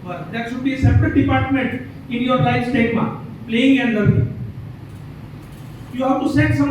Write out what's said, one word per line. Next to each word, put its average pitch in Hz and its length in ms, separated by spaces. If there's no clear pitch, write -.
work. 170 280
That 233 180
should 254 140
be 269 120
a 269 60
separate 285 340
department 262 720
in 240 140
your 254 140
life 240 320
stigma, - 560
playing 262 320
and 226 160
learning. - 360
You 254 100
have 269 180
to - 80
set 294 260
some 285 160